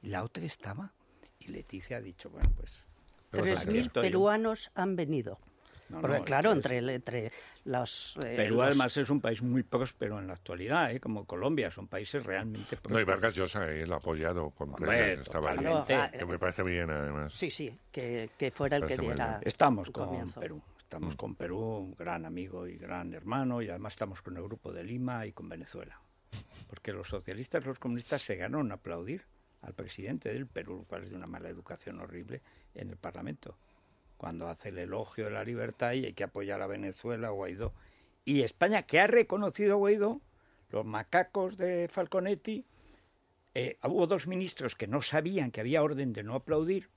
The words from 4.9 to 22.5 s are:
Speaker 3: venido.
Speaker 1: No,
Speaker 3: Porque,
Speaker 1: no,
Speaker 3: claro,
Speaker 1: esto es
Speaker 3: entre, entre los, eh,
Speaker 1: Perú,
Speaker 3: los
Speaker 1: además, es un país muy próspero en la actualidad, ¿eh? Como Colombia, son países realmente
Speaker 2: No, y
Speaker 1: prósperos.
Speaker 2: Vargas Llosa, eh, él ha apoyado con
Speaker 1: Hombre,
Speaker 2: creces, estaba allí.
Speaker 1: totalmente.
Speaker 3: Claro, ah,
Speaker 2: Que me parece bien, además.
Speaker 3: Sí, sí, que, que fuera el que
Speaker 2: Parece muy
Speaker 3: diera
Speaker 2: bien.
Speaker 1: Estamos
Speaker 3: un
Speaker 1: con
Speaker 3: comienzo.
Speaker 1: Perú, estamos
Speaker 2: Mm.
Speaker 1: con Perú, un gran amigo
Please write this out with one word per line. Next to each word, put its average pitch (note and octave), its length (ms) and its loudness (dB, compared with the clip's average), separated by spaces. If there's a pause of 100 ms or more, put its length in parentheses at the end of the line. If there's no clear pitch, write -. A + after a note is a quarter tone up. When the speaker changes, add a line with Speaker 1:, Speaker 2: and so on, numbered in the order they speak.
Speaker 3:
venido. C#3 420 0 (520)
Speaker 1:
No, D#3+ 120 -10
Speaker 3:
Porque, C#3+ 180 2
Speaker 1:
no, - 40 -4
Speaker 3:
claro, D3+ 300 6
Speaker 1:
esto C3+ 160 2
es - 40 2
Speaker 3:
entre, B2 220 0
entre B2 360 -4 (340)
los, B2 580 -2
eh, A#2 140 -4
Speaker 1:
Perú, A2 200 4
Speaker 3:
los B2+ 100 8
Speaker 1:
además, C3+ 280 6
es C#3 140 0
un C#3+ 100 4
país A#2 220 0
muy B2 220 2
próspero A2+ 560 -2
en F#2+ 80 -8
la F#2 60 -6
actualidad, A2+ 580 0
¿eh? B2+ 100 -2
Como G#2+ 240 -4
Colombia, A2+ 460 0
son G2 160 -12
países G#2+ 360 -4
realmente G#2 520 -4
Speaker 2:
No, - 40 -12
y - 20 -18
Speaker 1:
prósperos. A2 260 2
Speaker 2:
Vargas G2 280 4
Llosa, F#2 360 0
eh, D#2 100 -2
él E2 100 -2
ha E2 60 2
apoyado D#2+ 540 0
con D2 180 -6
Speaker 1:
Hombre, C#2 180 -4
Speaker 2:
creces, G#2+ 340 4
estaba D#2 300 0
allí. F2+ 120 0
Speaker 1:
totalmente. D3+ 320 2
Speaker 3:
Claro, C#3 180 2
ah, - 60 -8
Speaker 2:
Que F2+ 60 -2
me F2 140 -2
parece F2+ 240 0
bien, F2 280 0
además. D2 420 -2
Speaker 3:
Sí, F3 180 -4
sí, B2+ 240 -8 (160)
que, A#2+ 460 -4
que C3 140 0
fuera C#3+ 260 0
el C#3+ 60 2
que D#3+ 120 0
Speaker 2:
Parece B2+ 60 -2
muy A#2 140 0
Speaker 3:
diera A#2+ 140 0 (100)
Speaker 2:
bien. - 80 -8
Speaker 1:
Estamos G#2+ 420 6
Speaker 3:
un - 40 -12
Speaker 1:
con - 160 -2
Speaker 3:
comienzo. F2+ 300 -6
Speaker 1:
Perú, D3+ 220 -8 (180)
estamos - 360 -6
Speaker 2:
Mm. - 20 -14
Speaker 1:
con - 180 -6
Perú, F#2 240 -4
un G#2+ 360 -4
gran F2 300 -4
amigo F2+ 420 -8